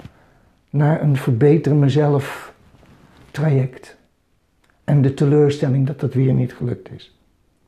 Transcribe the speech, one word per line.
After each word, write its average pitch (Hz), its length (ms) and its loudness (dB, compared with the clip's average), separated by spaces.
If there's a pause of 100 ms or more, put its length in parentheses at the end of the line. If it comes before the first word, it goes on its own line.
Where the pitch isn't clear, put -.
(680)
naar 147 320 0
een 147 140 0
verbeter 143 600 2
mezelf 143 800 0 (760)
traject. 135 680 -4 (880)
En 143 180 2
de 135 120 2
teleurstelling 143 720 2
dat 151 120 -8
dat 127 140 -4
weer 131 200 0
niet 127 200 -2
gelukt - 380 -10
is. - 260 -20 (500)